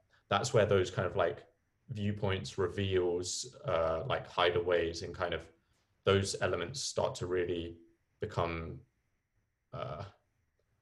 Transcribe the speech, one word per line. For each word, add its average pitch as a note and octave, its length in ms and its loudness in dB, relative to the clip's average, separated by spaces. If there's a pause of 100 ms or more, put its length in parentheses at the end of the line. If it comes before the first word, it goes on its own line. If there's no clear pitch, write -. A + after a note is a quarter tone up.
(300)
that's G#2 220 0
where G#2+ 140 6
those G2 240 4
kind G2 160 -2
of, F2+ 100 -4
like, F2 280 0 (480)
viewpoints, G2+ 640 -2
reveals, F2+ 1000 0 (120)
uh, E2 400 2
like, E2 200 -2
hideaways F2 760 2
and E2+ 100 -8
kind F2 220 -2
of D#2+ 60 -4 (640)
those G2 360 4
elements F2 400 -2
start - 340 -2
to F2+ 120 -6
really F2 500 -2 (420)
become, E2 600 -4 (960)
uh, D#2+ 300 -8 (800)